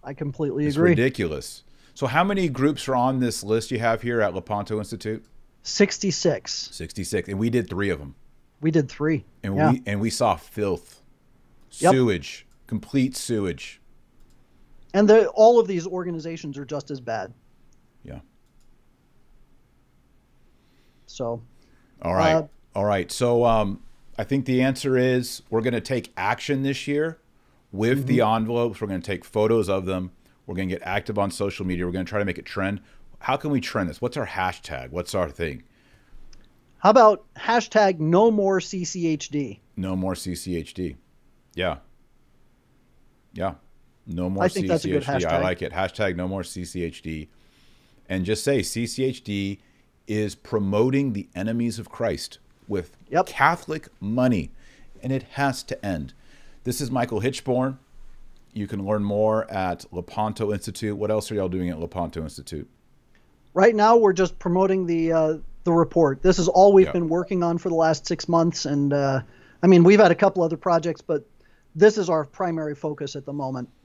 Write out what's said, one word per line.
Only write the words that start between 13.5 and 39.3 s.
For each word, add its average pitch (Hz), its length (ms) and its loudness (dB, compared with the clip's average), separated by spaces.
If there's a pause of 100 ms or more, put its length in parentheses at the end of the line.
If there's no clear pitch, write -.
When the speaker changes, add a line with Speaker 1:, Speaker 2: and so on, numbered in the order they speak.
Speaker 1:
And 208 140 6
the, 214 220 8
all 233 300 8
of 190 80 4
these 175 180 -4
organizations 165 720 -8
are 139 80 -10
just 143 260 -8
as 135 80 -8
bad. 113 340 -8 (680)
Speaker 2:
Yeah. 65 160 -16 (2750)
Speaker 1:
So. 117 360 -8 (600)
Speaker 2:
All 170 140 -4
right. 160 180 4
Speaker 1:
Uh, 156 140 0 (280)
Speaker 2:
All 101 100 0
right. 101 260 0
So, 120 340 2
um, 107 360 2 (360)
I - 60 -4
think 139 220 -2
the 127 160 2
answer 131 360 0
is 127 520 0
we're 110 120 0
gonna 120 200 -2
take 123 360 -6
action 120 460 -2
this 135 240 -4
year 151 320 -2 (520)
with 123 360 0
the 127 120 4
Speaker 1:
Mm-hmm. 110 160 4
Speaker 2:
envelopes. 117 460 -2
We're 107 60 -4
gonna 95 140 -4
take 95 220 -6
photos 110 460 2
of 95 160 0
them. 92 260 -4 (340)
We're 92 100 -10
gonna 92 120 -4
get 90 160 -4
active 101 340 -6
on 98 140 0
social 101 340 -6
media. 90 200 -2
We're 87 60 -4
gonna 92 140 -4
try 104 140 -4
to 101 60 -2
make 90 120 -6
it - 80 -16
trend. 101 360 -6 (380)
How 135 180 -2
can 147 140 -4
we 131 100 0
trend 123 280 -4
this? - 120 -10
What's 120 160 -6
our 117 100 -6
hashtag? 80 600 -6
What's 87 260 -6
our 90 140 0
thing? 73 340 -8 (1160)
Speaker 1:
How 190 100 6
about 220 340 8 (120)
hashtag 208 640 2
no 175 320 4
more 196 280 2
C 180 240 -8
C 170 240 -4
H 156 220 -4
D? 131 320 -6 (160)